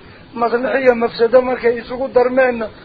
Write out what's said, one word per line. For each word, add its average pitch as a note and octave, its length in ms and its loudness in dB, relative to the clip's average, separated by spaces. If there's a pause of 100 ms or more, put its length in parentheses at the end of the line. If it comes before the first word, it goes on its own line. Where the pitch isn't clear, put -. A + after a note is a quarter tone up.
(340)
Maslaxiyo A#3+ 600 0
mafsado A#3 480 2
markay B3 360 -2
isugu B3 300 -8
darmeenna, B3 580 0 (180)